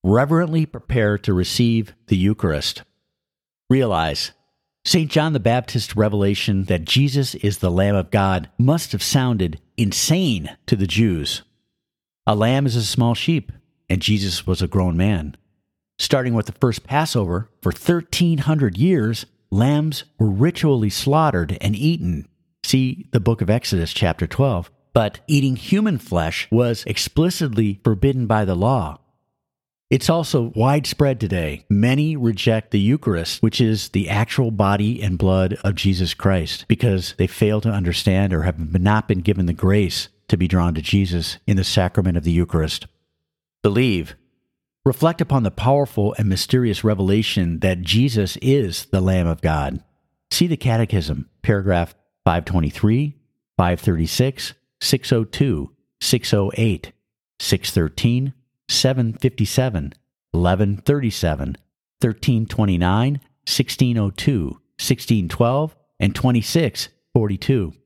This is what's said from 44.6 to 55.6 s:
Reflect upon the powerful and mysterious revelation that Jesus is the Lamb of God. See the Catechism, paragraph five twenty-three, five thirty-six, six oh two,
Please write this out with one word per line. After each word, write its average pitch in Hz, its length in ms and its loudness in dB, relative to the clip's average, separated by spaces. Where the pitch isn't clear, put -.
Reflect 165 340 2
upon 139 220 0
the 123 80 0
powerful 120 640 0
and 107 120 0
mysterious 110 540 0
revelation 98 760 0
that 90 240 -2
Jesus 107 560 0
is 127 480 0
the 95 160 0
Lamb 92 240 2
of 82 160 -2
God. 71 420 -2
See - 160 -2
the 160 100 -4
Catechism, 98 720 -2
paragraph 95 520 -2
five 85 220 0
twenty-three, 107 680 0
five 90 220 2
thirty-six, 90 760 -2
six - 300 -2
oh 113 140 2
two, 107 480 -2